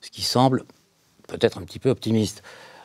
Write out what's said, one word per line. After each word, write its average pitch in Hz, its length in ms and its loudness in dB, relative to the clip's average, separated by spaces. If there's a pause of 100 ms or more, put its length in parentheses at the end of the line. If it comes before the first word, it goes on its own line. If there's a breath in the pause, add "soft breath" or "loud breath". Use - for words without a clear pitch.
ce - 100 -18
qui 101 120 -12
semble 127 420 2 (640)
peut-être 107 300 0
un 95 40 -12
petit - 160 -14
peu - 100 0
optimiste. 110 540 0 (420 loud breath)